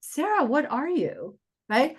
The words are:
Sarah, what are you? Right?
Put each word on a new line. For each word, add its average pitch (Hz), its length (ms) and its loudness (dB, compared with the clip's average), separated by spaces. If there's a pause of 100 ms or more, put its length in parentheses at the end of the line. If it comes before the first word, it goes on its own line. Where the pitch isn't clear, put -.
Sarah, 392 440 0
what 262 260 0
are 277 180 -2
you? 202 480 -4 (320)
Right? 254 300 2